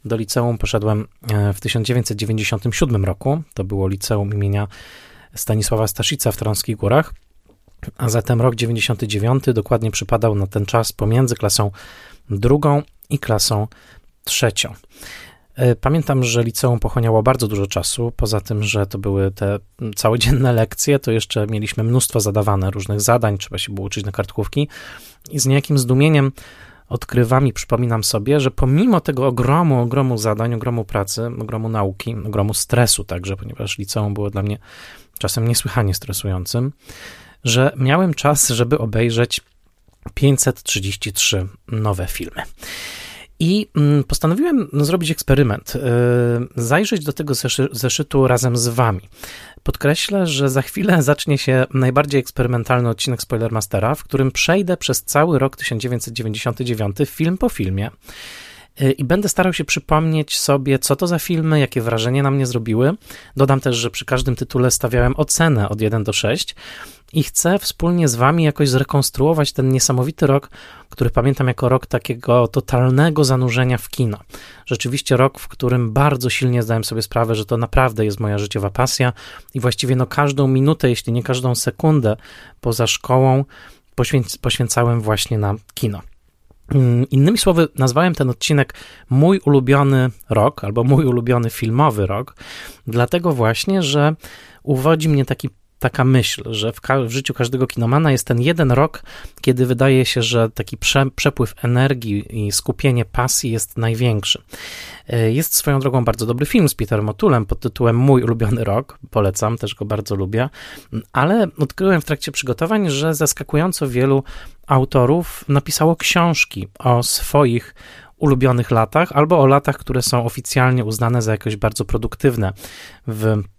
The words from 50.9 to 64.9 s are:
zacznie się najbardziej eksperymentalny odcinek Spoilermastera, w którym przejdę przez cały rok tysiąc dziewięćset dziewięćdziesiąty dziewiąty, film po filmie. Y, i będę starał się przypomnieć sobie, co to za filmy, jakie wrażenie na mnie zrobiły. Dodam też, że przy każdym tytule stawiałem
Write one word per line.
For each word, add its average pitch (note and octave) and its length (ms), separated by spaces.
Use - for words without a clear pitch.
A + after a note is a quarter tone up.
zacznie C#3+ 340
się C3 360
najbardziej C3+ 460
eksperymentalny B2 720
odcinek A#2 320
Spoilermastera, A2 760
w - 80
którym C3 280
przejdę F3 460
przez - 260
cały D3 360
rok C3 180
tysiąc A2+ 240
dziewięćset A#2+ 320
dziewięćdziesiąty A2+ 520
dziewiąty, A2 400
film E3 320
po B3 120
filmie. G2 400
Y, C3+ 100
i C#3 120
będę F3+ 260
starał F#3 240
się D#3+ 100
przypomnieć D#3 720
sobie, C3+ 420
co - 160
to F3+ 120
za E3+ 120
filmy, D#3+ 400
jakie B2+ 220
wrażenie A#2 420
na C#3 80
mnie C#3 140
zrobiły. A#2+ 480
Dodam C3+ 220
też, B2+ 160
że A#2 160
przy - 140
każdym B2+ 300
tytule B2+ 360
stawiałem B2 460